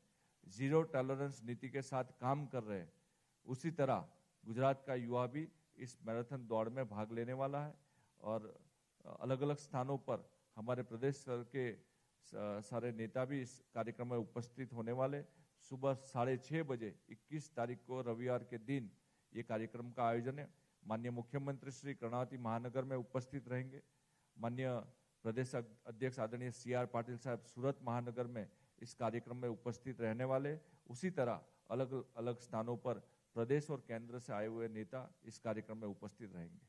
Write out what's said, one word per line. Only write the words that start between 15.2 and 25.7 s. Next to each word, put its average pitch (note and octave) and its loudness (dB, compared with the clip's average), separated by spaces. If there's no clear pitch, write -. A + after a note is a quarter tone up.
सुबह C3+ 2
साढ़े B2 2
छः D#3 0
बजे A#2+ -2
इक्कीस C#3+ -10
तारीख A#2+ 0
को B2+ -2
रविवार A#2+ 2
के A#2+ -6
दिन A2+ 0
ये A2+ -4
कार्यक्रम A#2 -2
का A#2+ 4
आयोजन A#2+ 2
है। - -10
माननीय A2+ 0
मुख्यमंत्री C3+ -2
श्री C#3 -6
कर्णावती B2 0
महानगर A#2+ 0
में C3 0
उपस्थित B2+ -2
रहेंगे। C3 -2
माननीय B2 0
प्रदेश B2 0
अध-, A#2 -2